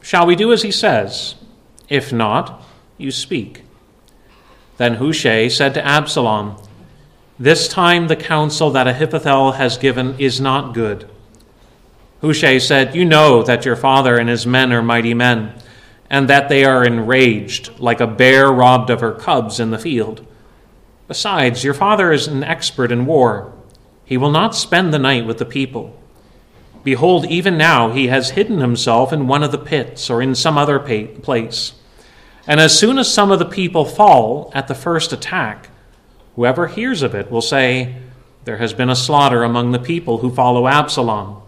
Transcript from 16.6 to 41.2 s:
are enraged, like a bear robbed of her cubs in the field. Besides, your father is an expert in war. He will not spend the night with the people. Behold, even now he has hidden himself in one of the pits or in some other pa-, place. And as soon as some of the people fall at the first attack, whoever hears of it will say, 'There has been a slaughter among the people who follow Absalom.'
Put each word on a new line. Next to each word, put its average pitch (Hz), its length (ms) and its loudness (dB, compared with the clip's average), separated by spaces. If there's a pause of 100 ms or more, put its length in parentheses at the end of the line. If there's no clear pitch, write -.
are 127 180 4
enraged, 117 960 0
like 117 240 0
a 120 40 0
bear 135 460 4
robbed 123 380 4
of 113 100 0
her 113 120 -2
cubs 120 460 -4
in 113 120 -2
the 110 80 -6
field. 110 420 -4 (880)
Besides, 135 560 -2
your 139 80 0
father 190 400 2
is 131 140 0
an 143 180 -6
expert 139 480 -4
in 123 140 -2
war. 120 460 0 (520)
He 131 140 -4
will 143 120 0
not 190 240 0
spend 175 380 0
the 151 60 0
night 131 260 0
with 113 140 -6
the 117 80 -6
people. 127 480 -8 (880)
Behold, 147 400 2
even 180 320 -2
now 156 320 4
he 123 200 0
has 127 280 -2
hidden 208 240 0
himself 120 500 0
in 147 160 -4
one 143 160 0
of 143 80 -2
the 143 60 -4
pits - 540 -6
or 117 100 -2
in 131 140 -2
some 151 240 -4
other 143 200 0
pa-, 110 440 -6
place. 113 500 -6 (760)
And 151 140 2
as 156 180 6
soon 254 200 2
as 247 120 -2
some 202 200 2
of 190 80 4
the 175 80 0
people 170 400 -2
fall 143 680 2
at 135 140 -6
the 135 60 -6
first 165 360 -4
attack, 120 600 -8 (640)
whoever 127 300 0
hears 220 360 -6
of 113 120 -4
it 98 160 -8
will 117 100 -2
say, 127 540 -2 (500)
'There 107 140 -10
has 113 160 -4
been 127 160 -2
a 127 40 0
slaughter 135 500 2
among 120 280 -2
the 123 60 -2
people 127 400 -4
who 123 120 -4
follow 123 380 0
Absalom.' 113 680 -2 (120)